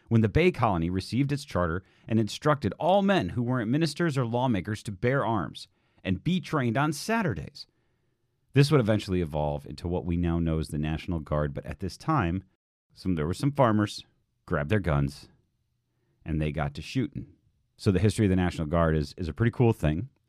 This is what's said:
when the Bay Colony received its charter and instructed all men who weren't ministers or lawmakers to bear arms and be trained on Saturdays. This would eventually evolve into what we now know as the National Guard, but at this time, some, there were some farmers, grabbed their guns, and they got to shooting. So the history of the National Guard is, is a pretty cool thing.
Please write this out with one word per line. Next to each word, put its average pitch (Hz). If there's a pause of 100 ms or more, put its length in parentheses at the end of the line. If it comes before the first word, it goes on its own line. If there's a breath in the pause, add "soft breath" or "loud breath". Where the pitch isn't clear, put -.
when 113
the 110
Bay 175
Colony 92
received 120
its 143
charter 87 (240 soft breath)
and 113
instructed 143
all 190
men 185
who 117
weren't 120
ministers 156
or 127
lawmakers 113
to 104
bear 123
arms 101 (380)
and 92
be 180
trained 123
on 147
Saturdays. 190 (840)
This 143
would 147
eventually 101
evolve 76
into 78
what 85
we 85
now 85
know 80
as 76
the 76
National 78
Guard, 73
but -
at -
this 92
time, 95 (480)
some, 92
there 76
were 90
some 143
farmers, 107 (400)
grabbed 73
their 107
guns, 71 (960)
and 78
they 76
got 73
to 85
shooting. - (500)
So -
the 87
history 107
of 95
the 92
National 87
Guard 82
is, 76
is 87
a 76
pretty -
cool 113
thing. 82 (220)